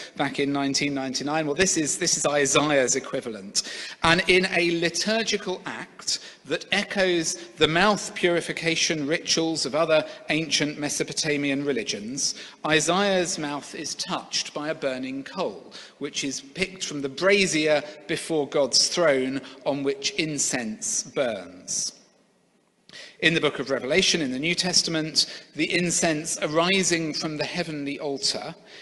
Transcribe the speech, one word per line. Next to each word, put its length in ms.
back 220
in 120
nineteen 420
ninety-nine. 520
Well, 100
this 220
is, 200
this 200
is 80
Isaiah's 720
equivalent. 680
And 240
in 240
a 280
liturgical 840
act 540
that 260
echoes 640
the 100
mouth 480
purification 880
rituals 600
of 100
other 300
ancient 500
Mesopotamian 840
religions, 720
Isaiah's 720
mouth 380
is 200
touched 580
by 160
a 60
burning 480
coal, 500
which 240
is 180
picked 440
from 160
the 80
brazier 720
before 400
God's 400
throne 540
on 180
which 280
incense 920
burns. 960
In 120
the 80
book 180
of 100
Revelation, 520
in 100
the 80
New 160
Testament, 880
the 220
incense 640
arising 720
from 240
the 80
heavenly 540
altar 560